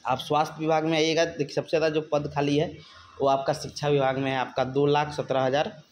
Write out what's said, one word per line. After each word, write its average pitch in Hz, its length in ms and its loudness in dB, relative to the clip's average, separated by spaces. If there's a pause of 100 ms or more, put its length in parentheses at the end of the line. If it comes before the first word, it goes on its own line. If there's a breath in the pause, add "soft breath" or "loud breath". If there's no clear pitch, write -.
आप 127 140 0
स्वास्थ्य 151 400 -2
विभाग 156 260 0
में 160 120 2
आइएगा, 160 280 2
देखिए 156 300 -6
सबसे 139 140 -2
ज़्यादा 160 200 2
जो 156 140 0
पद 147 300 -2
खाली 143 240 0
है 165 100 2 (520 loud breath)
वो 139 80 2
आपका 135 260 2
शिक्षा 147 340 -6
विभाग 135 300 2
में 135 140 -2
है, 135 60 -2
आपका 127 280 -2
दो 139 200 2
लाख 147 280 2
सत्रह 135 280 -2
हज़ार 143 300 0 (200)